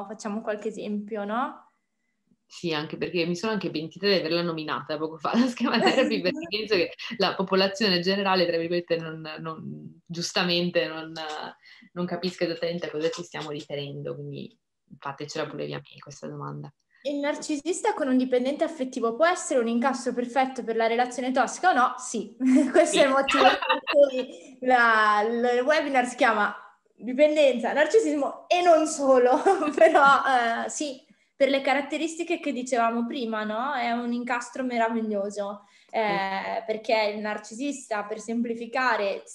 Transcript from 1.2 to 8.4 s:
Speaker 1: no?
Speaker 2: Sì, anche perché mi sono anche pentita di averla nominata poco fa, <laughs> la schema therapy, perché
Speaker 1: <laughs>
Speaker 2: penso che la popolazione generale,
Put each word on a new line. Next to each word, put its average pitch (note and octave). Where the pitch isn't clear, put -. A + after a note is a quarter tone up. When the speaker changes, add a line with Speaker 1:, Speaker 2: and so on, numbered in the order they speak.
Speaker 1:
no? A#3+
Speaker 2:
Sì, -
anche D#3
perché E3
mi F3
sono A3
anche F#3
pentita D#3+
di G3+
averla E3+
nominata D#3
poco D#3
fa, G3+
<laughs> -
la B3+
schema A#3+
therapy, B3
perché F3
Speaker 1:
<laughs> E3
Speaker 2:
penso G#3+
che F3
la F#3
popolazione F#3+
generale, F#3+